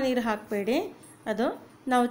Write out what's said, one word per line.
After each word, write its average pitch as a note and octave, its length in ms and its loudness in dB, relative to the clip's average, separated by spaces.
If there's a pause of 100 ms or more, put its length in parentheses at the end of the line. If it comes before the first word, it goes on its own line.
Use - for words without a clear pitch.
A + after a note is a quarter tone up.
ನೀರು B3+ 240 2
ಹಾಕಬೇಡಿ, G#3+ 500 0 (540)
ಅದು A3 140 0 (440)
ನಾವು B3 200 4